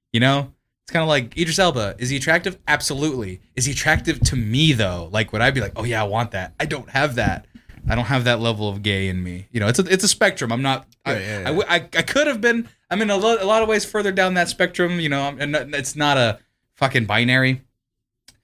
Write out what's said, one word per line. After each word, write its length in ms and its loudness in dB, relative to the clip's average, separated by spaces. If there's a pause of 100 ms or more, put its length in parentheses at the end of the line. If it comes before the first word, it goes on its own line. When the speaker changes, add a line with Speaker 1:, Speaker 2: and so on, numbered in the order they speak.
(120)
Speaker 1:
You 80 2
know, 320 2 (320)
it's 80 -20
kinda 140 0
like 320 0
Idris 200 -2
Elba. 400 0
Is 120 -4
he 60 -2
attractive? 500 0
Absolutely. 760 -2 (140)
Is 120 -2
he 60 -2
attractive 480 0
to 160 2
me 360 4
though? 400 -2
Like, 200 -2
would 100 -2
I 80 4
be 100 0
like, 160 -4
"Oh 80 -6
yeah, 180 -2
I 20 -2
want 280 -2
that"? 280 -8
I 60 -4
don't 240 -8
have 260 0
that. 300 -2 (420)
I 60 0
don't 120 0
have 180 0
that 160 2
level 280 -2
of 140 -6
gay 260 0
in 140 -2
me. 300 -10
You 80 -2
know, 80 2
it's 100 2
a, 140 4
it's 120 2
a 40 2
spectrum. 440 0
I'm 100 -2
not, 240 -2 (180)
I, 100 -2
Speaker 2:
Yeah, 40 -2
yeah, 80 -6
yeah. 140 -6
Speaker 1:
I 120 -6
w-, 160 0
I, 80 2
I 260 -2
could 260 2
have 120 -2
been, 280 0 (220)
I'm 120 0
in 80 0
a 60 2
lo-, 240 2
a 60 -2
lot 160 4
of 60 0
ways 160 0
further 280 -2
down 220 2
that 140 2
spectrum, 520 0
you 80 -2
know, 140 -2
I'm, 180 -6
and 120 -4
not, 220 -4
it's 220 -6
not 200 2
a 220 2 (380)
fucking 300 0
binary. 560 2 (800)